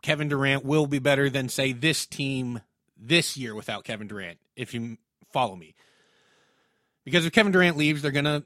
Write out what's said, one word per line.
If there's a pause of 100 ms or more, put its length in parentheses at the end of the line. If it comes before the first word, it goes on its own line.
Kevin
Durant
will
be
better
than,
say,
this
team (360)
this
year
without
Kevin
Durant, (160)
if
you (340)
follow
me. (1300)
Because
if
Kevin
Durant
leaves,
they're
gonna